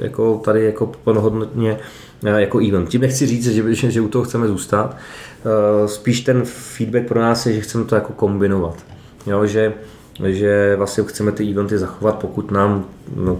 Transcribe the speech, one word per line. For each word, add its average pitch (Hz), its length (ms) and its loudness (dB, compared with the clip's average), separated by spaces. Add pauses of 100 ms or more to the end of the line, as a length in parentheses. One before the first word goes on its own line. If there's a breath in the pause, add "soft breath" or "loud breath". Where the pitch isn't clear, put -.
jako 110 420 0
tady 110 220 2
jako 107 200 0 (180)
plnohodnotně, 110 760 0 (480 loud breath)
eh, 104 160 4
jako 98 180 2
event. 98 300 2
Tím 123 120 0
nechci 131 260 2
říct, 120 200 0
že, 110 280 2
že, 117 160 0
že 113 100 0
u 107 60 0
toho 117 160 0
chceme 117 240 -2
zůstat. 104 500 -2 (480 loud breath)
Eh, 107 420 2
spíš 123 340 -2
ten 127 240 2
feedback - 640 -4
pro 117 140 0
nás 117 240 2
je, 113 80 2
že 107 80 -2
chceme 113 240 -4
to 113 100 0
jako 107 180 0
kombinovat. 98 640 0 (520 loud breath)
Jo, 101 180 2
že, 107 280 2 (520 loud breath)
že 101 520 4
vlastně 101 300 0
chceme 104 240 -2
ty 104 200 -2
eventy 101 260 -2
zachovat, 104 380 -2
pokud 104 360 -4
nám, 98 340 2 (300)
no, 92 240 0